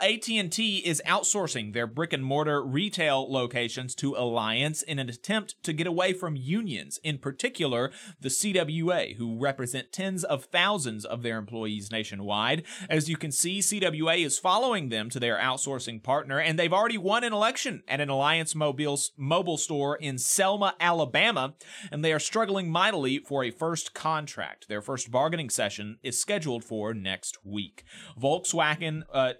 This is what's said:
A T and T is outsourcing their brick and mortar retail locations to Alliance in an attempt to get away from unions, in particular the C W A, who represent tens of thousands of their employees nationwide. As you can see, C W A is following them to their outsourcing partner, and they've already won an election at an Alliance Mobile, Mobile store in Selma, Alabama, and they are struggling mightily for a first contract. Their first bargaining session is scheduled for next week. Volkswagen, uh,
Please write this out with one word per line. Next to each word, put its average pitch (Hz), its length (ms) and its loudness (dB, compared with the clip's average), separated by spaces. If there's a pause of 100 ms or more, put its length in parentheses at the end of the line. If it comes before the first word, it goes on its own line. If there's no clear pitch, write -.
A 214 140 4
T 220 220 -2
and 180 120 0
T 214 280 0
is 165 280 0
outsourcing 165 640 2
their 120 140 0
brick 143 260 -2
and 135 120 -2
mortar 143 400 2
retail 143 640 0
locations 123 680 -2
to 139 200 -2
Alliance 117 640 2
in 151 160 -4
an 131 100 -4
attempt 208 540 -4
to 165 100 -2
get 160 140 0
away 180 260 2
from 180 220 -4
unions, 135 720 -4
in 147 140 -2
particular 135 720 -2 (280)
the 131 100 -4
C 202 240 0
W 165 380 2
A, 147 220 0
who 113 240 -4
represent 131 540 -2
tens 185 320 -2
of 147 220 0
thousands 160 580 2
of 120 180 -6
their 113 160 -2
employees 107 540 -6
nationwide. 107 720 0 (260)
As 156 180 2
you 160 80 -2
can 151 140 -6
see, 180 300 0
C 208 180 0
W 156 320 2
A 175 100 4
is 143 180 0
following 196 500 2
them 113 220 -2
to 127 100 -6
their 117 180 2
outsourcing 127 640 -2
partner, 139 380 0
and 160 180 2
they've 170 140 2
already 220 260 2
won 202 240 2
an 233 100 0
election 226 540 0
at 135 140 -2
an 147 80 0
Alliance 147 480 2
Mobile, 147 420 0 (180)
Mobile 165 420 2
store 143 380 0
in 135 220 -6
Selma, 196 640 2
Alabama, 160 760 4 (380)
and 147 100 -2
they 160 120 4
are 151 40 2
struggling 196 520 0
mightily 160 480 2
for 135 260 -2
a 120 60 -2
first 160 420 -4
contract. 151 760 -6
Their 104 120 -4
first 123 300 -6
bargaining 147 400 2
session 107 520 -2
is 123 160 -2
scheduled 160 460 0
for 110 300 -4
next 95 500 -6
week. 101 400 -6 (340)
Volkswagen, 156 840 2 (100)
uh, 131 280 2